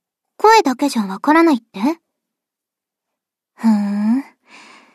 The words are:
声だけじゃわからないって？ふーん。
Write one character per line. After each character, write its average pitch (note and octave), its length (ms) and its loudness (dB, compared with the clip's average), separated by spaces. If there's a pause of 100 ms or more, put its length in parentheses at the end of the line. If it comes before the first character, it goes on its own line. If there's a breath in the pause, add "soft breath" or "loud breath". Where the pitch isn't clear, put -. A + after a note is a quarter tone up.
(360)
声 A4 260 4
だ B3+ 140 -4
け C#4+ 120 -4
じ A#3+ 120 -6
ゃ - 20 -2
わ F#3+ 160 -10
か - 140 0
ら E4 100 4
な E4 80 4
い C#4 60 2
っ - 60 -2
て？ - 180 -16 (1800)
ふ - 100 -6
ー - 20 2 (520)
ん。 - 40 -8 (720 soft breath)